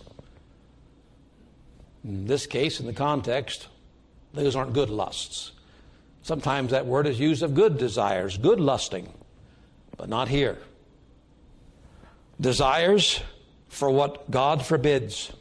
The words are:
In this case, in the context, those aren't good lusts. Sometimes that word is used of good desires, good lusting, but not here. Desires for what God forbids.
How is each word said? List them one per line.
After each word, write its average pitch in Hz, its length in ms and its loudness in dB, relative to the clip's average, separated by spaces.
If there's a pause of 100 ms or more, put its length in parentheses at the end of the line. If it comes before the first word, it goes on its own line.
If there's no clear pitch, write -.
(2000)
In 98 240 -8
this 139 200 -2
case, 143 340 -2
in 120 60 -8
the 117 80 -8
context, 139 760 -2 (640)
those 139 240 0
aren't 131 160 -2
good 135 160 0
lusts. - 640 -8 (720)
Sometimes 139 480 -2
that 131 160 0
word 135 200 2
is 127 140 -2
used 156 220 2
of 151 120 0
good 180 240 4
desires, 101 600 0
good 185 200 4
lusting, 107 540 -2 (840)
but 90 120 -12
not 117 200 -2
here. 131 300 2 (1800)
Desires 147 800 4 (480)
for 139 220 0
what 139 400 0
God 135 340 2
forbids. 135 760 0